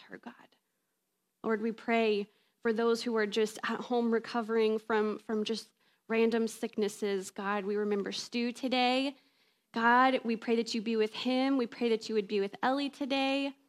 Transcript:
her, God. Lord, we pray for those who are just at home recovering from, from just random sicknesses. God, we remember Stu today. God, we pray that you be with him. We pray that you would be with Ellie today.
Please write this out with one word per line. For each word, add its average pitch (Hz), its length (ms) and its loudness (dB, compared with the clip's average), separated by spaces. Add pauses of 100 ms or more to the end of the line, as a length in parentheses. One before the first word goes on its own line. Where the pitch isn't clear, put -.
her, - 100 -18
God. 240 140 -18 (1080)
Lord, 214 200 0
we 226 100 -2
pray 220 560 0 (340)
for 233 100 2
those 233 300 2
who 233 140 -2
are 214 100 2
just 214 320 -2 (100)
at 226 120 -4
home 233 320 0
recovering 220 640 0
from, 214 480 0
from 214 160 -2
just 214 260 -4 (400)
random 226 380 2
sicknesses. 202 880 -4
God, 196 320 -4
we 202 100 -4
remember 202 380 -2
Stu 240 400 -4
today. 254 640 0 (560)
God, 247 520 6
we 226 100 0
pray 226 220 0
that 233 180 -2
you 226 80 -2
be 226 140 -2
with 214 180 0
him. 262 420 2
We 240 100 0
pray 240 240 -2
that 220 180 0
you 220 80 -2
would 208 100 0
be 208 140 0
with 202 220 -4
Ellie 277 280 0
today. 277 600 -2 (160)